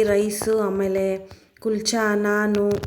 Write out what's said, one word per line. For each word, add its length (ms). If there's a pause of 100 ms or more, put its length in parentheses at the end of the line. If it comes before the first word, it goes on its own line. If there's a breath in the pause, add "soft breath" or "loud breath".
ರೈಸು, 560
ಆಮೇಲೆ 460 (560 loud breath)
ಕುಲ್ಚಾ, 420 (200)
ನಾನು 400 (240)